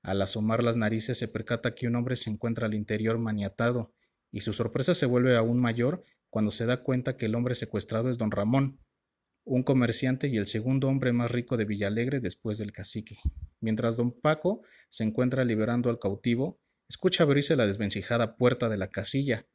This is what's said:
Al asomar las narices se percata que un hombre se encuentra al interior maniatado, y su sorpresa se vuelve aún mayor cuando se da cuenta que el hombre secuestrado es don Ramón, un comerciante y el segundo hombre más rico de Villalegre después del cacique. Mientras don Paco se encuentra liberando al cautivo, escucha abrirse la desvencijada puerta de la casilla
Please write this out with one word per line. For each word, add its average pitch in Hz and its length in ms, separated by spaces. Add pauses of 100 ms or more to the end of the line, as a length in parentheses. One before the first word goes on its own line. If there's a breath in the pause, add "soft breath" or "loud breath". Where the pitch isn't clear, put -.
Al 98 180
asomar 113 420
las 117 140
narices 113 400
se 113 100
percata 117 460
que 123 140
un 120 80
hombre 120 200
se - 140
encuentra 113 380
al 107 80
interior 107 420
maniatado, 113 760 (380)
y 113 100
su 107 120
sorpresa 127 400
se 147 140
vuelve 123 280
aún 117 240
mayor 120 440 (260 soft breath)
cuando 107 220
se 117 160
da 127 160
cuenta 127 340
que 117 80
el 107 80
hombre 120 220
secuestrado 113 540
es 120 80
don 110 120
Ramón, 123 500 (680)
un 127 180
comerciante 131 640
y 120 100
el 98 100
segundo 131 420
hombre 131 240
más 120 180
rico 120 240
de 110 100
Villalegre 107 540
después 104 380
del 104 140
cacique. - 460 (440)
Mientras 113 340
don 120 160
Paco 156 520 (260 loud breath)
se - 140
encuentra 123 420
liberando 117 440
al 117 100
cautivo, 120 600 (300)
escucha - 340
abrirse 143 320
la 120 100
desvencijada 107 680
puerta 123 340
de 107 80
la 92 120
casilla 127 640